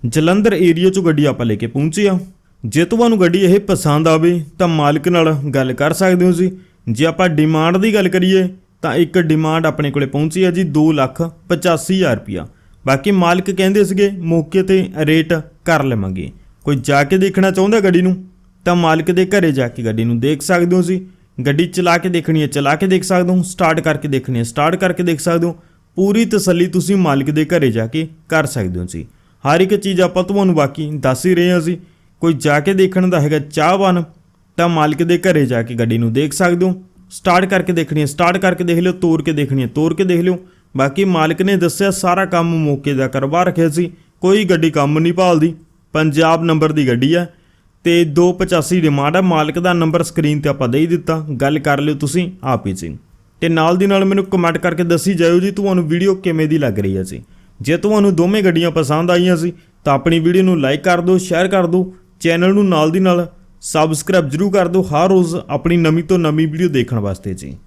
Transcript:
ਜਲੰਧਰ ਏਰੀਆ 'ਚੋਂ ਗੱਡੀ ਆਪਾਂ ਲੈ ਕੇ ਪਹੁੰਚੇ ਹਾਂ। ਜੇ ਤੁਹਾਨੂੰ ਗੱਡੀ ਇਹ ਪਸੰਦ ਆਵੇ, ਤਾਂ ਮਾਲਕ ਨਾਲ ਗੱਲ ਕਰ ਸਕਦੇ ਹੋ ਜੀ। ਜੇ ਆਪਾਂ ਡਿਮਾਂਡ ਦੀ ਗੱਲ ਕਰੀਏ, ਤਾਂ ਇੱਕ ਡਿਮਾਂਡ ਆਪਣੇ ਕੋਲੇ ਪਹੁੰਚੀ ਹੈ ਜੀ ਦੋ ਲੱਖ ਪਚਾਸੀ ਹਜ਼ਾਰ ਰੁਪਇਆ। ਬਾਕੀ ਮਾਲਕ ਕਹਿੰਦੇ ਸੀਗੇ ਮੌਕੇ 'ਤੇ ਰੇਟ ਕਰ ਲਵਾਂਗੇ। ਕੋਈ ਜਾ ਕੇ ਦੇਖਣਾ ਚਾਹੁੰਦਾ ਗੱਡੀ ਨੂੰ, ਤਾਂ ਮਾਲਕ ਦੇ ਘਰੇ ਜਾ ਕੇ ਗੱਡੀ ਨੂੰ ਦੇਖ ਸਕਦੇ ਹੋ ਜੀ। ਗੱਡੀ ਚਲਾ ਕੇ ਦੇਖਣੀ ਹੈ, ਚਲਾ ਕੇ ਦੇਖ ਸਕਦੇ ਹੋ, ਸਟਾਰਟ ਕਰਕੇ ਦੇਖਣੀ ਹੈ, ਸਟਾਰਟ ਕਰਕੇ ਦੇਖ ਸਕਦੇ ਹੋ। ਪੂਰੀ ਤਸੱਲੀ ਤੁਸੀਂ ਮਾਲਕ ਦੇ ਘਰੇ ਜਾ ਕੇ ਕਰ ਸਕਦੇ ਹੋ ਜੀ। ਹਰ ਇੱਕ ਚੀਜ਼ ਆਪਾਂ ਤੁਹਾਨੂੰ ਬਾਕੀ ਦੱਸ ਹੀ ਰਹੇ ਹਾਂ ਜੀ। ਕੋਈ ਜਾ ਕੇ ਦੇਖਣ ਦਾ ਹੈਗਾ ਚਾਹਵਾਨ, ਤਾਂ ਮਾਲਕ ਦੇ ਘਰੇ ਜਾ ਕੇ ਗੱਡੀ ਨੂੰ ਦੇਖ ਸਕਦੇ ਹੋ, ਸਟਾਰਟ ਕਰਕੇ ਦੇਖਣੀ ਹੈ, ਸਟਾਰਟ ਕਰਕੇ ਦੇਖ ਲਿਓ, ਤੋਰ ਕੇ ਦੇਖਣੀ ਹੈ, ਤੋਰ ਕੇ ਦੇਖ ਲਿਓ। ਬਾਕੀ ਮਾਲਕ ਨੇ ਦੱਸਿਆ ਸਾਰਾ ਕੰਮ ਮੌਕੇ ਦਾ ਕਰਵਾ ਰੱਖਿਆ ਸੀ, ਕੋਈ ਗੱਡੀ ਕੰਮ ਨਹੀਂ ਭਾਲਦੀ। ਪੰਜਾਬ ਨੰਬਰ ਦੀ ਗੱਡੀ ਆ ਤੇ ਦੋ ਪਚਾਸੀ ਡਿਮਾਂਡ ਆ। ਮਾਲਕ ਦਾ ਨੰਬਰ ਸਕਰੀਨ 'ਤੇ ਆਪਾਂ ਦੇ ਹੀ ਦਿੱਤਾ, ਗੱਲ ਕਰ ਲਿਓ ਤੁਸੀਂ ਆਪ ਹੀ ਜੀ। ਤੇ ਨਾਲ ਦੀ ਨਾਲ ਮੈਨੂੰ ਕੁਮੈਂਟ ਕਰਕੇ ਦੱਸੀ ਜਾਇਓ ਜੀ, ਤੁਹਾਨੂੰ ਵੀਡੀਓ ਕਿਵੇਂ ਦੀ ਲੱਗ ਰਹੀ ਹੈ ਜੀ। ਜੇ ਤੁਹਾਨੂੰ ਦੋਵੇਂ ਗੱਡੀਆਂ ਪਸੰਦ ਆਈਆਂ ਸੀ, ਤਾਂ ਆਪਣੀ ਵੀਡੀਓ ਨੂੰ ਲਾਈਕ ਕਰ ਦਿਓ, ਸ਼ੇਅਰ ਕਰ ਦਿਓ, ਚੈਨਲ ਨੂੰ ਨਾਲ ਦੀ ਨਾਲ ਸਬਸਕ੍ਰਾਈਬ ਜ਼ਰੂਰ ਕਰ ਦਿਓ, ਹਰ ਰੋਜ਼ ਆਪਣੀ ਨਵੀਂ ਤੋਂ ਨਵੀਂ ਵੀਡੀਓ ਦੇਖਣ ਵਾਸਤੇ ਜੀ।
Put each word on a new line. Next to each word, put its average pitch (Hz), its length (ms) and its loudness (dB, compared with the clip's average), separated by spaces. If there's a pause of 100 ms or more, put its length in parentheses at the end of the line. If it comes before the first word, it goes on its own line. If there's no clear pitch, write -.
ਜਲੰਧਰ 170 500 2
ਏਰੀਆ 170 360 2
'ਚੋਂ 190 140 0
ਗੱਡੀ 156 220 2
ਆਪਾਂ 120 220 0
ਲੈ 110 80 0
ਕੇ 110 120 -6
ਪਹੁੰਚੇ 156 420 -2
ਹਾਂ। 185 100 0 (460)
ਜੇ 135 200 0
ਤੁਹਾਨੂੰ 226 360 2
ਗੱਡੀ 180 200 4
ਇਹ 190 220 6
ਪਸੰਦ 156 460 0
ਆਵੇ, 165 320 2 (180)
ਤਾਂ 180 100 2
ਮਾਲਕ 151 400 0
ਨਾਲ 165 240 2 (220)
ਗੱਲ 131 200 0
ਕਰ 156 180 -2
ਸਕਦੇ 180 340 2
ਹੋ 180 60 4
ਜੀ। 185 180 0 (380)
ਜੇ 120 180 0
ਆਪਾਂ 170 240 0
ਡਿਮਾਂਡ 156 460 2
ਦੀ 208 180 0
ਗੱਲ 190 140 2
ਕਰੀਏ, 185 400 2 (340)
ਤਾਂ 135 140 -4
ਇੱਕ 170 240 2
ਡਿਮਾਂਡ 160 460 0
ਆਪਣੇ 151 240 -2
ਕੋਲੇ 139 160 -2
ਪਹੁੰਚੀ 156 380 -2
ਹੈ 180 60 2
ਜੀ 180 140 -2
ਦੋ 151 280 2
ਲੱਖ 139 300 -2 (260)
ਪਚਾਸੀ 170 460 -2
ਹਜ਼ਾਰ 165 220 0
ਰੁਪਇਆ। 90 300 -10 (380)
ਬਾਕੀ 135 280 0
ਮਾਲਕ 180 380 0
ਕਹਿੰਦੇ 196 340 2
ਸੀਗੇ 202 340 0
ਮੌਕੇ 165 440 0
'ਤੇ 185 220 2 (140)
ਰੇਟ 160 340 2 (320)
ਕਰ 156 200 2
ਲਵਾਂਗੇ। 95 460 -4 (340)
ਕੋਈ 147 120 0
ਜਾ 143 280 0
ਕੇ 185 140 0
ਦੇਖਣਾ 190 320 2
ਚਾਹੁੰਦਾ 196 300 2
ਗੱਡੀ 185 220 2
ਨੂੰ, 185 120 2 (520)
ਤਾਂ 175 100 2
ਮਾਲਕ 165 340 2
ਦੇ 185 180 2
ਘਰੇ 185 240 2
ਜਾ 131 160 0
ਕੇ 120 160 -10
ਗੱਡੀ 113 200 -2
ਨੂੰ 117 160 0
ਦੇਖ 143 220 -2
ਸਕਦੇ 180 340 0
ਹੋ 185 60 4
ਜੀ। 185 180 -2 (380)
ਗੱਡੀ 143 280 0
ਚਲਾ 175 320 0
ਕੇ 180 100 -4
ਦੇਖਣੀ 160 340 0
ਹੈ, 147 40 0
ਚਲਾ 143 280 0
ਕੇ 160 120 -2
ਦੇਖ 185 180 2
ਸਕਦੇ 180 280 0
ਹੋ, 185 100 2
ਸਟਾਰਟ 165 380 -2
ਕਰਕੇ 151 280 -4
ਦੇਖਣੀ 131 300 -2
ਹੈ, 117 40 -2
ਸਟਾਰਟ 147 340 -2
ਕਰਕੇ 180 260 -2
ਦੇਖ 170 180 -2
ਸਕਦੇ 170 260 0
ਹੋ। 165 100 -4 (400)
ਪੂਰੀ 196 300 2
ਤਸੱਲੀ 180 420 2
ਤੁਸੀਂ 180 280 0
ਮਾਲਕ 143 340 0
ਦੇ 151 160 0
ਘਰੇ 147 240 0
ਜਾ 113 160 -2
ਕੇ 156 200 -4 (220)
ਕਰ 156 180 0
ਸਕਦੇ 92 340 -4
ਹੋ 90 40 -6
ਜੀ। 85 200 -12 (400)
ਹਰ 156 160 2
ਇੱਕ 190 140 2
ਚੀਜ਼ 190 260 -2
ਆਪਾਂ 185 240 0
ਤੁਹਾਨੂੰ 196 300 0
ਬਾਕੀ 147 400 -2
ਦੱਸ 131 320 -2
ਹੀ 185 80 4
ਰਹੇ 175 160 2
ਹਾਂ 180 100 2
ਜੀ। 165 160 -4 (460)
ਕੋਈ 165 120 2
ਜਾ 147 260 0
ਕੇ 190 140 -2
ਦੇਖਣ 185 340 2
ਦਾ 175 120 0
ਹੈਗਾ 151 200 0
ਚਾਹਵਾਨ, 175 640 0 (560)
ਤਾਂ 170 100 2
ਮਾਲਕ 151 340 0
ਦੇ 170 180 2
ਘਰੇ 165 260 2
ਜਾ 117 160 -2
ਕੇ 120 120 -8
ਗੱਡੀ 117 240 0
ਨੂੰ 117 140 0
ਦੇਖ 143 200 -2
ਸਕਦੇ 175 340 0
ਹੋ, 185 80 0 (360)
ਸਟਾਰਟ 185 340 0
ਕਰਕੇ 185 280 0
ਦੇਖਣੀ 156 280 -2
ਹੈ, 147 60 0
ਸਟਾਰਟ 175 320 0
ਕਰਕੇ 180 260 0
ਦੇਖ 170 140 0
ਲਿਓ, 180 160 2
ਤੋਰ 165 280 0
ਕੇ 160 100 -2
ਦੇਖਣੀ 135 300 -2
ਹੈ, 120 60 -2
ਤੋਰ 156 260 0
ਕੇ 190 100 0
ਦੇਖ 175 160 0
ਲਿਓ। 180 180 0 (360)
ਬਾਕੀ 139 320 0
ਮਾਲਕ 165 360 0
ਨੇ 196 140 0
ਦੱਸਿਆ 175 360 0
ਸਾਰਾ 190 340 0
ਕੰਮ 170 300 -2
ਮੌਕੇ 143 380 -2
ਦਾ 131 140 -2
ਕਰਵਾ 139 340 -2
ਰੱਖਿਆ 175 260 0
ਸੀ, 170 220 -2 (320)
ਕੋਈ 196 220 2
ਗੱਡੀ 165 280 2
ਕੰਮ 147 260 0
ਨਹੀਂ 170 140 2
ਭਾਲਦੀ। 170 420 2 (400)
ਪੰਜਾਬ 160 500 2
ਨੰਬਰ 156 280 0
ਦੀ 151 140 0
ਗੱਡੀ 127 280 0
ਆ 175 100 0 (600)
ਤੇ 170 80 2 (140)
ਦੋ 175 260 2
ਪਚਾਸੀ 180 480 0
ਡਿਮਾਂਡ 147 360 0
ਆ। 190 60 4
ਮਾਲਕ 156 360 0
ਦਾ 180 140 0
ਨੰਬਰ 165 300 0
ਸਕਰੀਨ 151 380 -2
'ਤੇ 147 80 -2
ਆਪਾਂ 139 200 -2
ਦੇ 127 100 0
ਹੀ 160 80 2
ਦਿੱਤਾ, 160 320 -2 (220)
ਗੱਲ 139 180 0
ਕਰ 143 220 0
ਲਿਓ 151 140 -2
ਤੁਸੀਂ 151 340 -2 (160)
ਆਪ 127 220 -2
ਹੀ 98 60 -4
ਜੀ। 85 180 -10 (520)
ਤੇ 165 60 0
ਨਾਲ 165 280 2
ਦੀ 190 100 0
ਨਾਲ 196 180 2
ਮੈਨੂੰ 196 200 0
ਕੁਮੈਂਟ 170 340 -2
ਕਰਕੇ 175 260 -2
ਦੱਸੀ 170 300 -4
ਜਾਇਓ 170 260 2
ਜੀ, 196 100 -2
ਤੁਹਾਨੂੰ 190 380 -2
ਵੀਡੀਓ 180 280 0
ਕਿਵੇਂ 165 320 -2
ਦੀ 156 100 0
ਲੱਗ 117 200 -2
ਰਹੀ 95 180 -4
ਹੈ 92 60 -4
ਜੀ। 80 200 -12 (380)
ਜੇ 135 160 -2
ਤੁਹਾਨੂੰ 202 400 2
ਦੋਵੇਂ 190 260 0
ਗੱਡੀਆਂ 170 280 2
ਪਸੰਦ 160 400 -2
ਆਈਆਂ 180 260 2
ਸੀ, 170 160 -4 (340)
ਤਾਂ 143 80 2
ਆਪਣੀ 165 240 0
ਵੀਡੀਓ 175 240 2
ਨੂੰ 185 180 2
ਲਾਈਕ 143 240 -2
ਕਰ 175 160 2
ਦਿਓ, 180 180 2
ਸ਼ੇਅਰ 185 300 -2
ਕਰ 185 180 0
ਦਿਓ, 185 260 -2 (280)
ਚੈਨਲ 175 340 2
ਨੂੰ 202 140 2
ਨਾਲ 156 220 2
ਦੀ 180 100 0
ਨਾਲ 175 260 2 (360)
ਸਬਸਕ੍ਰਾਈਬ 160 680 0
ਜ਼ਰੂਰ 180 240 -2
ਕਰ 185 160 0
ਦਿਓ, 180 160 0
ਹਰ 160 240 0
ਰੋਜ਼ 180 300 2
ਆਪਣੀ 170 400 -2
ਨਵੀਂ 165 260 2
ਤੋਂ 175 140 0
ਨਵੀਂ 156 300 0
ਵੀਡੀਓ 165 220 -2
ਦੇਖਣ 123 280 -2
ਵਾਸਤੇ 98 360 -6
ਜੀ। 67 200 -14 (120)